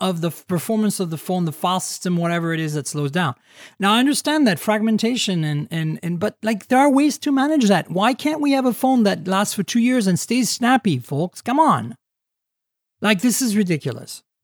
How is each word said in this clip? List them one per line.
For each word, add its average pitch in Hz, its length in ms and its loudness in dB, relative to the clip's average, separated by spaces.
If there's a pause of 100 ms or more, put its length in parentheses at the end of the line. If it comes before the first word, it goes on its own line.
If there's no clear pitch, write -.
of 185 180 -2
the 170 80 -2
f-, - 180 -10
performance 208 540 0
of 180 80 -4
the 160 100 -6
phone, 180 280 -2
the 156 60 -2
file 185 280 -2
system, - 360 -4
whatever 170 360 0
it 160 80 -2
is 156 140 -4
that 147 120 -4
slows 147 240 -4
down. 156 240 -2 (440)
Now, 196 160 2
I 233 40 4
understand 294 480 2
that 180 120 2
fragmentation 214 840 0
and, 151 280 -2
and, 160 320 -4
and, 175 160 -4
but, 208 240 -4
like, 214 260 -4
there 254 100 4
are 285 120 6
ways 277 280 2
to 294 140 -2
manage 269 360 2
that. 190 220 2
Why 202 240 0
can't 302 260 -2
we 285 120 2
have 269 120 2
a 254 80 2
phone 262 300 2
that 185 260 0
lasts 196 260 0
for 202 80 -2
two 233 180 0
years 247 260 2
and 180 120 2
stays 233 300 0
snappy, 233 500 2
folks? 151 440 -6
Come 262 180 0
on. 151 360 0 (1080)
Like, 202 180 2
this 240 220 0
is 220 140 0
ridiculous. 165 640 -4 (220)